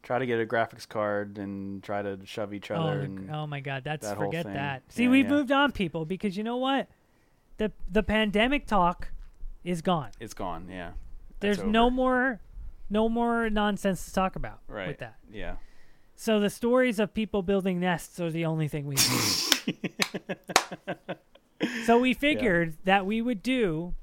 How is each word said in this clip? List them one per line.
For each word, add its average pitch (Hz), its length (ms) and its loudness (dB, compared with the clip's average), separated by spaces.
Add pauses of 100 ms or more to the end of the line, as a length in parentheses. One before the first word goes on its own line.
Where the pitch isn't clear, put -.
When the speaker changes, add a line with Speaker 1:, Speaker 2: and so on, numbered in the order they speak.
Speaker 1:
try 123 160 -2
to 127 80 0
get 117 140 2
a 113 60 2
graphics 117 420 -2
card 104 500 -2
and 98 440 -8
try 101 200 -4
to 98 220 -4
shove 101 280 -6
each 101 180 -10
Speaker 2:
Oh, 107 60 -2
Speaker 1:
other 160 220 0
Speaker 2:
the - 60 -4
Speaker 1:
and 95 240 -8
Speaker 2:
gr-, 156 60 -8
oh 151 120 -6
my 143 140 -8
God, 135 240 -8
that's, 151 220 -6
Speaker 1:
that 101 120 -2
whole - 80 -2
Speaker 2:
forget 165 180 -4
Speaker 1:
thing. 98 100 -8
Speaker 2:
that. 139 280 -6 (100)
See, 233 120 2
Speaker 1:
Yeah, 247 60 6
Speaker 2:
we've 269 140 8
Speaker 1:
yeah. - 60 0
Speaker 2:
moved 285 220 2
on, 277 200 4
people, 165 320 -2
because 185 320 -4
you 214 80 -6
know 240 140 -4
what? 262 300 0 (680)
The, 214 140 0 (180)
the 202 120 4
pandemic 214 640 2
talk 180 420 4 (560)
is 170 180 -2
gone. 156 280 2 (100)
Speaker 1:
It's 113 140 -12
gone, 90 360 -6
yeah. 90 220 -8 (480)
Speaker 2:
There's 202 180 2
Speaker 1:
That's 202 100 -2
Speaker 2:
no 226 180 6
Speaker 1:
over. 254 80 4
Speaker 2:
more, 254 460 2 (480)
no 214 200 2
more 233 420 2
nonsense 208 560 0
to - 60 -16
talk 185 240 2
about 113 320 -6
Speaker 1:
Right. 101 200 -6
Speaker 2:
with 143 100 -6
that. 117 180 -12 (140)
Speaker 1:
Yeah. 92 260 -6 (580)
Speaker 2:
So 214 260 2
the 202 100 2
stories 247 480 2
of 208 140 2
people 214 300 0
building 185 380 2
nests 180 380 -2
are 170 120 -2
the 165 160 -2
only 160 220 0
thing 143 180 -4
we 143 80 -4
need. - 840 2
Speaker 1:
<laughs> - 640 -4 (1500)
Speaker 2:
So 233 140 8
we 254 120 6
Speaker 1:
Yeah. - 80 0
Speaker 2:
figured 180 560 2 (100)
that 190 200 6
we 220 160 0
would 233 220 -2
do 180 600 0